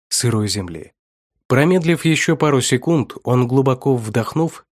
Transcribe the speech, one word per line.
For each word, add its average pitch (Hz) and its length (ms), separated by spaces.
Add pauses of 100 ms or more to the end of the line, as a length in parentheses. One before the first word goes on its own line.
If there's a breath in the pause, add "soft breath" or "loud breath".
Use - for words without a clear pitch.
сырой 110 400
земли. 90 460 (540)
Промедлив 165 580
еще 160 320
пару 139 240
секунд, 131 520 (100)
он, 123 220
глубоко 131 520
вдохнув, 120 760